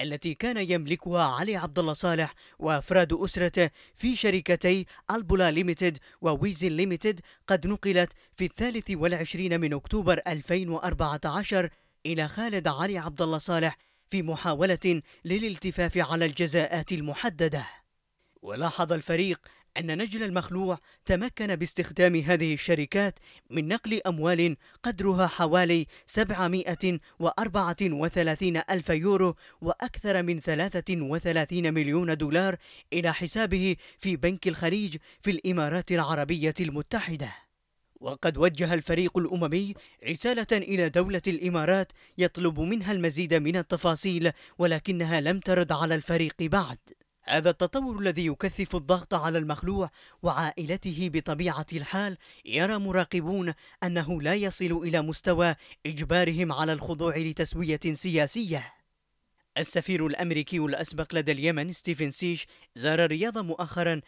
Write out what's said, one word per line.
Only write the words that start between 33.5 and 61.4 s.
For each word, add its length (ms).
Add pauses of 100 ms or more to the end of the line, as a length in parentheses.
في 180
بنك 320
الخليج 480 (240)
في 100
الإمارات 640
العربية 680
المتحدة. 720 (680)
وقد 380
وجه 360
الفريق 440
الأممي 560 (300)
رسالة 480
إلى 360
دولة 380
الإمارات 680 (260)
يطلب 420
منها 320
المزيد 420
من 220
التفاصيل، 760 (260)
ولكنها 600
لم 200
ترد 320
على 220
الفريق 460
بعد. 380 (480)
هذا 240
التطور 480
الذي 280
يكثف 500
الضغط 380
على 240
المخلوع 520 (320)
وعائلته 880
بطبيعة 600
الحال، 440 (280)
يرى 340
مراقبون 760 (280)
أنه 400
لا 120
يصل 380
إلى 300
مستوى 520 (320)
إجبارهم 680
على 200
الخضوع 440
لتسوية 640 (120)
سياسية. 840 (840)
السفير 480
الأمريكي 520
الأسبق 560
لدى 180
اليمن 400